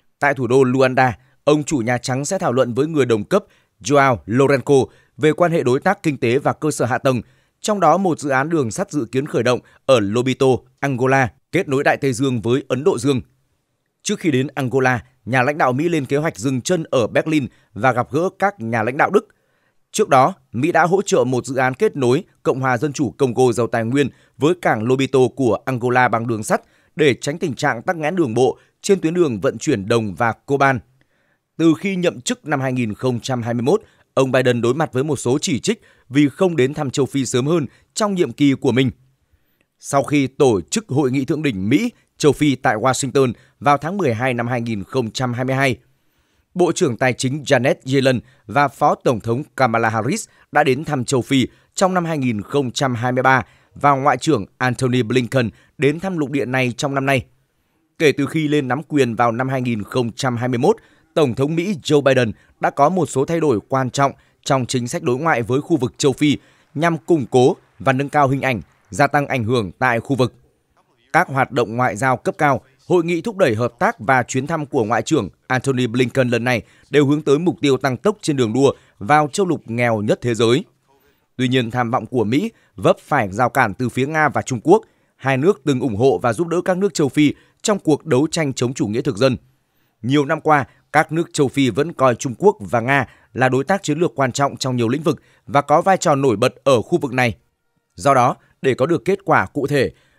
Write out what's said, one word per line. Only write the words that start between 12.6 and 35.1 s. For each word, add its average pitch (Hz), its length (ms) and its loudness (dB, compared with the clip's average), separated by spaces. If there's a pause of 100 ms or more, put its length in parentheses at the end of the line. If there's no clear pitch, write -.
Ấn 127 160 -4
Độ 180 140 2
Dương. 131 240 0 (840)
Trước 214 160 -4
khi 165 120 -2
đến 131 240 0
Angola, 127 440 0 (260)
nhà 123 160 0
lãnh 147 160 -2
đạo 135 160 2
Mỹ 156 160 -2
lên 156 160 -2
kế 139 120 -2
hoạch 156 200 -4
dừng 131 240 -4
chân 180 300 -2
ở 113 160 0
Berlin 147 400 -2 (260)
và 120 180 0
gặp 120 200 -4
gỡ 165 180 -2 (100)
các 202 200 -2
nhà 113 240 -4
lãnh 127 140 -4
đạo 151 120 2
Đức, 196 180 2 (640)
trước - 180 -2
đó, 143 240 4 (180)
Mỹ 139 200 -2
đã 160 140 2
hỗ 185 160 2
trợ 165 220 0
một 123 220 -2
dự 131 100 -8
án 131 180 0
kết 214 220 -2
nối 135 280 2 (200)
Cộng 131 160 0
hòa 127 180 0
Dân 147 160 -4
chủ 123 240 -2
Congo 123 340 2
giàu 113 160 -2
tài 117 160 -2
nguyên 123 260 0 (280)
với 151 240 2
cảng 131 220 0
Lobito 131 360 0 (160)
của 117 300 0
Angola 123 420 0
bằng 113 200 -2
đường 110 160 -4
sắt 220 180 -2 (340)
để 151 180 2
tránh 147 260 -8
tình 143 160 -4
trạng 123 260 -4
tắc 180 140 -4
nghẽn 156 200 -4
đường 139 180 0
bộ - 240 2 (240)
trên 190 200 0
tuyến 160 120 -2
đường 147 260 0
vận 117 180 -2
chuyển 104 300 -2
đồng 110 280 0
và 117 160 0
coban. 135 480 0 (800)
Từ 160 220 4
khi 196 160 -4
nhậm 170 260 -2
chức - 240 -6
năm 143 160 -4
hai 131 120 -4
nghìn 117 200 -2
không 123 260 -2
trăm 123 220 -6
hai 120 120 -4
mươi 120 80 -2
mốt, 170 200 2 (320)
ông 131 180 2
Biden 123 300 2
đối 117 120 2
mặt 160 200 -4
với 127 100 0
một 151 120 -2